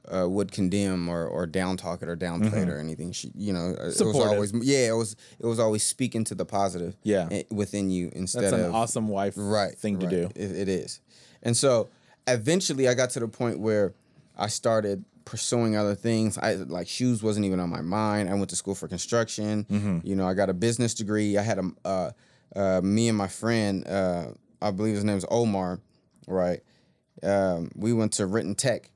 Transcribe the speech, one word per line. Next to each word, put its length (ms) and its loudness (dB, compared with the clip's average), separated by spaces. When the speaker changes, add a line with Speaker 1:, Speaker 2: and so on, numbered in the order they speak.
Speaker 1:
uh, 200 0
would 240 -2
condemn 560 0
or, 180 -2
or 180 -2
down 300 -2
talk 260 -8
it 60 -8
or 80 -6
downplay 360 -2
Speaker 2:
Mm-hmm. 180 0
Speaker 1:
it 0 -
or 100 -4
anything. 320 -8
She, 240 -10
you 160 -4
know, 200 -2
it 160 -6
was 100 -2
Speaker 2:
Supportive. 340 4
Speaker 1:
always, 220 0
yeah, 240 4
it 80 2
was, 220 -2
it 80 -8
was 140 0
always 240 2
speaking 420 -2
to 100 -8
the 100 -4
positive 580 -2
Speaker 2:
Yeah. 260 2
Speaker 1:
i-, 220 -4
within 380 -2
you 260 0
instead 280 -2
Speaker 2:
That's 100 4
an 80 2
Speaker 1:
of 140 0
Speaker 2:
awesome 340 0
wife 260 0
Speaker 1:
Right, 420 0
Speaker 2:
thing 220 -2
Speaker 1:
right. 100 -2
Speaker 2:
to 60 0
do. 180 0
Speaker 1:
It, 180 -6
it 180 -2
is. 320 -4
And 140 2
so 320 4
eventually 600 2
I 60 6
got 180 2
to 80 -4
the 80 -2
point 320 -2
where 340 2
I 100 0
started 560 0
pursuing 500 0
other 200 2
things. 420 0
I, 160 0
like, 340 -4
shoes 340 0
wasn't 240 2
even 140 0
on 100 -2
my 120 -4
mind. 480 0
I 60 0
went 160 0
to 40 -8
school 200 -4
for 120 -10
construction. 840 -2
Speaker 2:
Mm-hmm. 380 -2
Speaker 1:
You 80 0
know, 100 2
I 100 2
got 140 2
a 40 0
business 400 2
degree. 440 0
I 40 4
had 180 0
a, 120 -2
uh, 280 -2
uh, 260 4
me 280 4
and 80 2
my 100 0
friend, 580 0
uh, 420 -2
I 100 0
believe 240 0
his 80 -2
name 120 2
was 140 -2
Omar, 520 0
right? 340 0
Um, 540 0
we 160 0
went 220 2
to 120 0
Renton 300 -2
Tech 400 -2